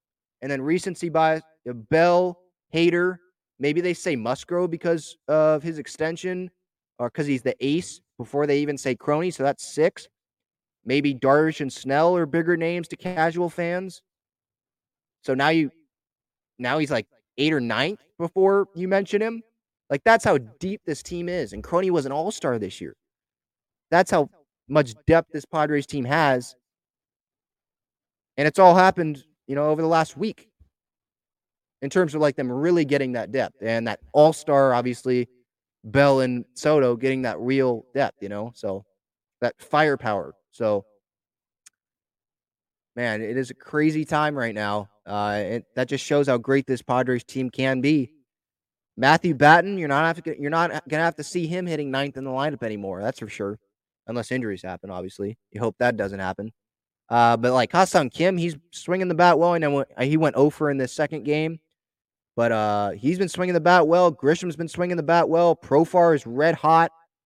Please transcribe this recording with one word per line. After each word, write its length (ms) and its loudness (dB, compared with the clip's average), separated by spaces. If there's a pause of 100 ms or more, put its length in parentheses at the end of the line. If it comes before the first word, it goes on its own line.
(420)
and 80 -8
then 120 -4
recency 480 -4
bias, 340 0 (240)
uh, 60 -8
Bell, 680 2 (340)
Hader. 440 2 (420)
Maybe 220 0
they 120 -2
say 220 -6
Musgrove 540 -4
because 480 -4 (100)
of 340 2
his 160 -8
extension 760 -8 (480)
or 100 -4
'cause 160 -4
he's 160 -2
the 180 -2
ace 400 -4 (180)
before 300 -4
they 120 2
even 180 -4
say 180 -4
Crony. 360 -2
So 120 -6
that's 220 -2
six. 420 -2 (800)
Maybe 300 0
Darvish 460 2
and 100 -6
Snell 460 0
are 80 -2
bigger 320 -2
names 320 -6
to 80 -12
casual 520 -2
fans. 520 -8 (1200)
So 120 -4
now 140 0
you, 240 0 (880)
now 180 -2
he's, 140 -4
like, 160 -4 (300)
eight 160 0
or 80 0
ninth 420 -4 (140)
before 580 2
you 140 -6
mention 320 -2
him. 220 -8 (460)
Like, 140 -4
that's 220 4
how 120 4
deep 480 -10
this 160 -6
team 280 -10
is. 240 -6
And 100 -14
Crony 260 0
was 160 0
an 60 -8
all-star 480 -4
this 220 -10
year. 160 -14 (960)
That's 200 4
how 180 2 (380)
much 260 0 (140)
depth 240 4
this 140 -8
Padres 400 0
team 180 -6
has. 520 0 (1800)
And 100 0
it's 140 2
all 160 10
happened, 480 2 (240)
you 80 -6
know, 140 0
over 120 0
the 60 0
last 300 0
week 320 -8 (1300)
in 80 -8
terms 240 0
of, 60 -4
like, 160 2
them 160 -4
really 320 0
getting 300 -2
that 180 -8
depth 300 -4
and 260 -2
that 140 -6 (100)
all-star, 600 4
obviously, 560 -2 (560)
Bell 340 4
and 240 -2 (120)
Soto 420 2
getting 240 -2
that 180 -6
real 540 0
depth, 280 -4
you 60 -10
know, 260 -10
so 320 -8 (540)
that 220 -4
firepower. 720 -2 (160)
So, 340 -2 (2000)
man, 280 -4
it 140 -6
is 120 -4
a 60 -18
crazy 500 -2
time 320 -2
right 160 -4
now. 340 -4 (160)
Uh, 400 -4
it, 220 -6 (100)
that 140 -4
just 160 -6
shows 220 2
how 100 2
great 300 0
this 160 -4
Padres 400 -2
team 260 -8
can 320 -2
be. 320 0 (840)
Matthew 380 2
Batten, 460 4
you're 80 -4
not 180 2
have 180 -4
to, 160 -8
you're 120 -6
not 360 -2
gonna 160 -2
have 120 -2
to 80 -10
see 240 -6
him 180 -6
hitting 240 -6
ninth 280 -4
in 60 -10
the 60 -8
lineup 320 -4
anymore. 400 -8
That's 160 -6
for 100 -12
sure, 300 -8 (480)
unless 260 -8
injuries 300 -4
happen. 300 -12
Obviously, 480 -10 (120)
you 80 -12
hope 200 -4
that 180 0
doesn't 220 -6
happen. 340 -8 (560)
Uh, 260 4
but, 160 0
like, 200 2
Ha-Seong 420 2
Kim, 240 0
he's 180 -4 (160)
swinging 360 -4
the 80 -2
bat 240 6
well. 140 2
I 40 0
know 280 0 (140)
he 180 2
went 200 0
oh 140 6
for 180 -2
in 80 -2
this 160 -4
second 300 -4
game, 360 -2 (760)
but, 160 2
uh, 400 0
he's 260 -2
been 100 -2
swinging 280 -2
the 40 0
bat 280 6
well. 240 4
Grisham's 440 0
been 120 -8
swinging 300 -4
the 60 -2
bat 240 4
well. 280 4
Profar 580 4
is 140 -2
red 260 0
hot. 380 4 (340)